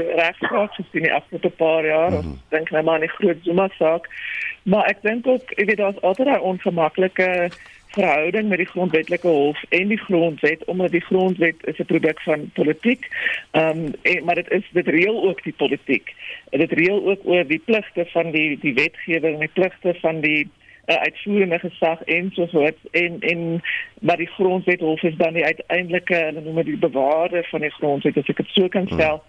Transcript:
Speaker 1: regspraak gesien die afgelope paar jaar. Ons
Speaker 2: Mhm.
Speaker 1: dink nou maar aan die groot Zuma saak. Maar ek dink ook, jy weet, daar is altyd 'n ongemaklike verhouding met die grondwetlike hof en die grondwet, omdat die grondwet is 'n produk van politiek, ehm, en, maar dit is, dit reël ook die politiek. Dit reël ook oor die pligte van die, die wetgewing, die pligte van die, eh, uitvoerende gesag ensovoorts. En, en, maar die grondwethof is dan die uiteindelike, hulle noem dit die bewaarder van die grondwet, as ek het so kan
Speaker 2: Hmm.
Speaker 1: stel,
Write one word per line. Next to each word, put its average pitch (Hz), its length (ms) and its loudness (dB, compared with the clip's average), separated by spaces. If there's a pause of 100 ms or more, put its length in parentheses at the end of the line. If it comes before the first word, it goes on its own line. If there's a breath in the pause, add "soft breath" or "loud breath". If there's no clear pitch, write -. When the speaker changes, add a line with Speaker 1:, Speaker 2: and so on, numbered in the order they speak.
(160)
Speaker 1:
regspraak 170 580 0
gesien 165 300 -6
die 165 100 0
afgelope 165 360 -2
paar 160 360 0
jaar. 160 280 2
Ons 147 120 -2
Speaker 2:
Mhm. - 100 -8 (140)
Speaker 1:
dink 160 220 -2
nou 156 120 2
maar 160 100 2
aan 160 140 2
die - 20 -8
groot 175 340 0
Zuma 180 240 2 (100)
saak. 165 300 2 (560 loud breath)
Maar - 220 4
ek - 160 0
dink 233 260 -2
ook, 254 140 4 (140)
jy 202 100 2
weet, 196 120 2
daar 202 120 0
is 196 120 -6
altyd 196 260 2
'n 254 120 4
ongemaklike 180 1080 0 (380 loud breath)
verhouding 180 600 2
met 185 80 2
die 180 100 -2
grondwetlike 170 600 0
hof 147 420 2
en 185 180 2
die 214 100 2
grondwet, 160 680 0
omdat 180 260 0
die 170 100 0
grondwet 185 640 2
is - 160 -6
'n 202 60 -4
produk 156 360 0
van 151 320 -2
politiek, 160 540 0 (440 loud breath)
ehm, 160 400 0 (100)
en, 170 240 0
maar 175 100 0
dit 175 160 -4
is, 196 200 0
dit 170 160 0
reël 175 400 2
ook - 160 -4
die 160 140 -8
politiek. 135 580 -2 (340 loud breath)
Dit 156 220 0
reël 185 380 2
ook 196 140 -2
oor 175 240 2
die 156 180 -2
pligte 208 460 -2
van 170 200 -2
die, 156 280 0
die 143 140 -2
wetgewing, 151 680 -2
die 156 140 -4
pligte 180 460 0
van 160 220 -2
die, 151 260 0 (380 soft breath)
eh, 165 100 2
uitvoerende 180 640 0
gesag 165 440 -2
ensovoorts. 170 760 0 (120)
En, 220 280 0
en, 170 420 -2 (400 loud breath)
maar 170 160 2
die 165 100 -4
grondwethof 180 760 0
is 165 120 0
dan 160 180 0
die 160 120 0
uiteindelike, 175 680 -2
hulle 160 260 -2
noem 160 140 -8
dit 165 100 2
die 151 120 -4
bewaarder 160 720 0
van 156 120 -4
die 151 100 -2
grondwet, 143 460 -2
as 143 100 0
ek 147 100 -2
het 151 120 -2
so 190 180 4
kan 185 200 -2
Speaker 2:
Hmm. 170 120 -4
Speaker 1:
stel, 156 300 0